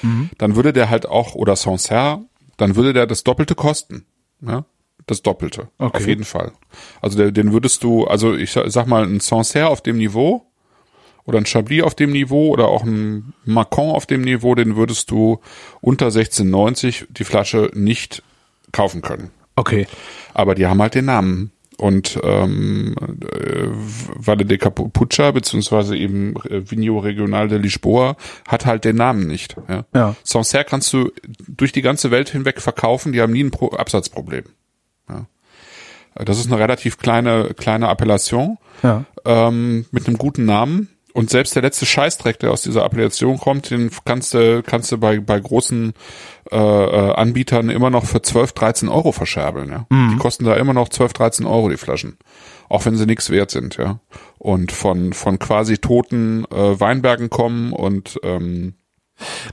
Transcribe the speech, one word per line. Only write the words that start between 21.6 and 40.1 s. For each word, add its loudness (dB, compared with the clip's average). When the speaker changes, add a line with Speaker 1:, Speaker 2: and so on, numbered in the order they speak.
Speaker 2:
Und, 0
ähm, 0
äh, -6
Valle 0
de 2
Capucha, 2
beziehungsweise 0
eben, -2
äh, -8
Vinho 0
Regional -2
de 0
Lisboa, 2
hat -2
halt 0
den 2
Namen 2
nicht. -8
Ja? -6
Speaker 1:
Ja. 2
Speaker 2:
Sancerre 0
kannst -2
du 2
durch -2
die 0
ganze 0
Welt 2
hinweg -4
verkaufen, -2
die 4
haben 4
nie 2
ein 0
Pro-, -2
Absatzproblem. -4
Ja. -14
Das 0
ist -2
eine 2
relativ 0
kleine, 0
kleine 0
Appellation, 0
Speaker 1:
Ja. 2
Speaker 2:
ähm, 2
mit -4
einem 0